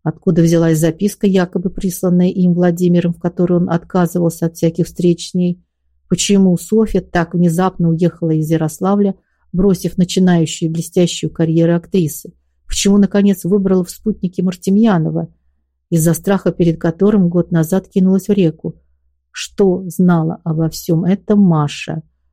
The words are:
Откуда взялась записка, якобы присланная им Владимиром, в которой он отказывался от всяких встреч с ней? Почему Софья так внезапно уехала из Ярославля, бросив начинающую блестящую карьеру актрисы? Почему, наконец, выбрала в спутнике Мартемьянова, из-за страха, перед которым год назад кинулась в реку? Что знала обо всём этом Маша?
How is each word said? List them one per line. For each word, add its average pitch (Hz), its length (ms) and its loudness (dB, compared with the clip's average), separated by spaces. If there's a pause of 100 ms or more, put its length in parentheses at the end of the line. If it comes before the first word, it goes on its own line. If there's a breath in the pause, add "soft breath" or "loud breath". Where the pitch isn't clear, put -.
Откуда 160 380 -2
взялась 165 360 2
записка, 170 480 -2
якобы 185 440 -2
присланная 180 580 0
им 180 260 0
Владимиром, 175 600 0
в - 60 -20
которой 175 380 0
он 175 120 -2
отказывался 170 760 -2
от 165 100 -6
всяких 165 300 -2
встреч 175 440 -2
с - 40 -8
ней? 180 300 -2 (440)
Почему 190 480 2
Софья 214 440 0
так 170 340 -4
внезапно 175 540 0
уехала 165 420 -2
из 156 200 -2
Ярославля, 185 640 0 (360)
бросив 185 460 0
начинающую 175 720 0
блестящую 165 600 -2
карьеру 165 440 0
актрисы? 165 580 -4 (340)
Почему, 202 320 2
наконец, 202 460 2
выбрала 190 400 0
в - 60 -12
спутнике - 520 -6
Мартемьянова, 180 840 0 (600)
из-за 165 240 2
страха, 185 380 -2
перед 170 280 0
которым 190 480 2
год 170 220 -2
назад 175 380 0
кинулась 190 400 0
в 208 40 4
реку? 165 480 -2 (500)
Что 190 580 -2
знала 170 560 0
обо 160 240 -2
всём 165 360 -2
этом 202 360 0
Маша? 156 600 0 (300)